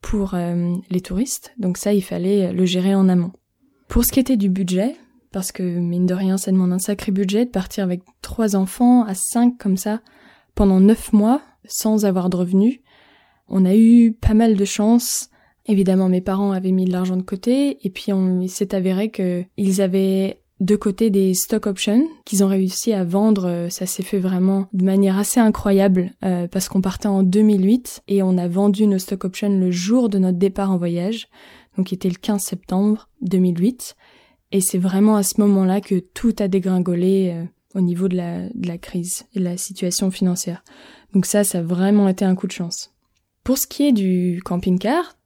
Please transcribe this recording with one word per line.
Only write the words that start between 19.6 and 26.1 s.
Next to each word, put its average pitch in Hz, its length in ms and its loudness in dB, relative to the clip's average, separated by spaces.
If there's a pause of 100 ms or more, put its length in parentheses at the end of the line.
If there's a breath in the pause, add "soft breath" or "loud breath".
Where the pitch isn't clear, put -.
avaient 190 640 0 (180)
de 202 160 2
côté 208 340 0
des 190 240 2
stock 214 320 -4
options 214 400 0 (180)
qu'ils 196 200 0
ont 196 40 2
réussi 190 440 -2
à 190 120 0
vendre. 180 680 0
Ça - 160 -8
s'est 190 180 -6
fait 196 160 -4
vraiment 185 520 0
de 185 120 0
manière 190 340 2
assez 208 220 0
incroyable, 196 720 2 (100)